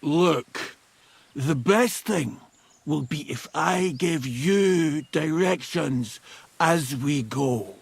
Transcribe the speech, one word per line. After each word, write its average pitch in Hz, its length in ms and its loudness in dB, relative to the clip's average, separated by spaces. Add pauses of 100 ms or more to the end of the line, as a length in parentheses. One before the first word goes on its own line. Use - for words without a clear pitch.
Look, 156 760 0 (580)
the 143 200 -2
best 196 500 2
thing 165 360 -2 (460)
will 147 160 -2
be 147 280 -8
if - 240 -8
I 180 420 2
give 160 300 0
you 165 760 2 (100)
directions 156 1080 -2 (380)
as 160 380 2
we 143 260 0
go. 117 600 -2